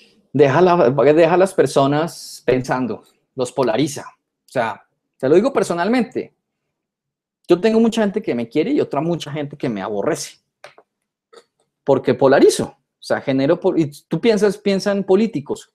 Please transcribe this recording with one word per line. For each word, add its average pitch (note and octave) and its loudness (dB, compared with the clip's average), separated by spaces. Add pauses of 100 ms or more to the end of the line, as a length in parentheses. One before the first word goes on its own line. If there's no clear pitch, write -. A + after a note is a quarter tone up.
(320)
deja C#3 4
la-, F3 4
deja D3+ 4
a F#3 2
las F#3+ 2
personas C#3+ -2
pensando, B2+ -4 (300)
los B2+ -6
polariza. B2+ -2
O - -20
sea, A2+ -6 (300)
te C3 -4
lo C#3+ 4
digo A3 4
personalmente, G3 -4 (1120)
yo F3 2
tengo A3 0
mucha A3+ 0
gente G3+ -4
que D3+ -4
me A#2+ -6
quiere D#3 -2
y D4 0
otra C#3+ -4
mucha D#3+ -6
gente D3 -10
que D3 -6
me G#2 -6
aborrece. G#2 -6 (1500)
Porque C3 0
polarizo, C#3 4
o - -20
sea, A2 -4
genero C#3 0
po-, F3+ -2
y D#3 0 (180)
tú E3+ -4
piensas, G#3 2
piensa G3+ -2
en G3 -2
políticos. F#3+ -2